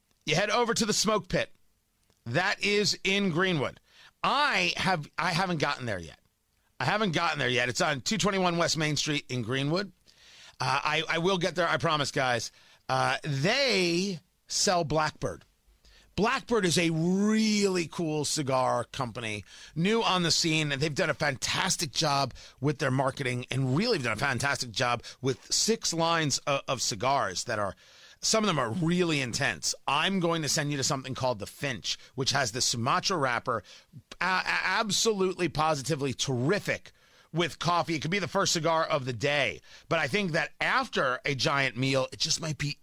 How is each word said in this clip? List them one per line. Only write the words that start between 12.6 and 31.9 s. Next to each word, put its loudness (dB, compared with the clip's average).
Uh, 2
they 0
sell 2
Blackbird. -2
Blackbird 2
is 4
a 4
really 2
cool -2
cigar 0
company, -6
new 2
on 2
the 2
scene, 0
and -2
they've 0
done 0
a 0
fantastic -2
job 0
with -2
their 0
marketing -2
and 0
really 2
done -2
a -6
fantastic -2
job 0
with 0
six 0
lines 2
of, -2
of -2
cigars 0
that -2
are, -2
some 2
of 2
them 2
are 0
really 2
intense. -2
I'm 2
going 0
to -2
send 0
you -2
to -2
something -2
called -2
the -10
Finch, -6